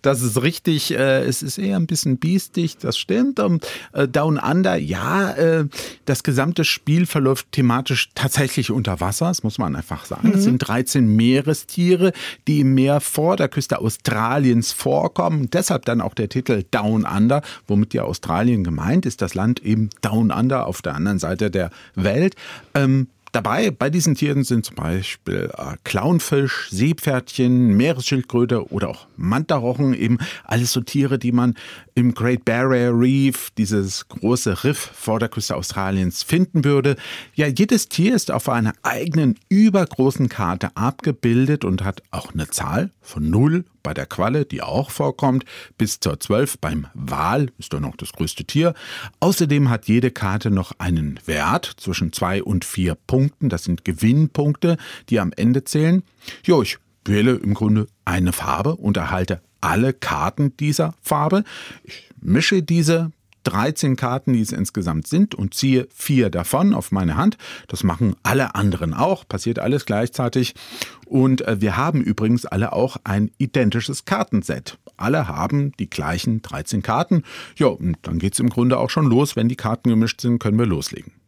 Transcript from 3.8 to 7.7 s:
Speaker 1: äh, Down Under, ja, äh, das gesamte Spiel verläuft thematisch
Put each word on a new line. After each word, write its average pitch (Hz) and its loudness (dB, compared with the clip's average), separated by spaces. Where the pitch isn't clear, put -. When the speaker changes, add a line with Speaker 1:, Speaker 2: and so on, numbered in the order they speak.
Speaker 1:
äh, 143 0
Down 151 0
Under, 180 0
ja, 165 -2
äh, 160 2
das 139 0
gesamte 147 0
Spiel 165 2
verläuft 135 0
thematisch 127 0